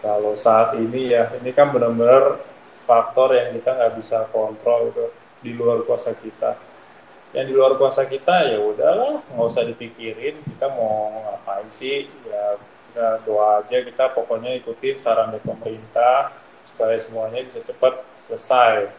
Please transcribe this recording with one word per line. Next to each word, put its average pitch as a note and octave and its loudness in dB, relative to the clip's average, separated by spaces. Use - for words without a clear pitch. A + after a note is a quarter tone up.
Kalau G#2 0
saat A2+ 4
ini B2 -4
ya, A#2 2
ini B2 -6
kan C#3+ 6
benar-benar A#2+ 4
faktor B2+ 4
yang A#2+ 2
kita A#2+ -2
nggak A#2 0
bisa A2+ -4
kontrol A2+ -2
gitu, - -4
di A#2+ -12
luar A#2 0
kuasa A#2 -2
kita. A2+ -6
Yang C3 -4
di C3 -4
luar C3+ 6
kuasa C#3 2
kita D#3 0
ya A2 -2
udahlah, F#3 0
nggak A#2 -2
usah A#2 -2
dipikirin, A#2 -10
kita - -6
mau G#2+ -4
ngapain G2 -10
sih, C3+ -8
ya G#2 -6
kita A#2 -2
doa G#2+ 2
aja, B2 -2
kita C3 -2
pokoknya A#2 -4
ikutin C3 -6
saran A2+ 0
dari G#2+ -10
pemerintah A#2+ 0
supaya A2+ 0
semuanya A2+ -8
bisa A#2+ -14
cepat B2+ 0
selesai. A2+ 2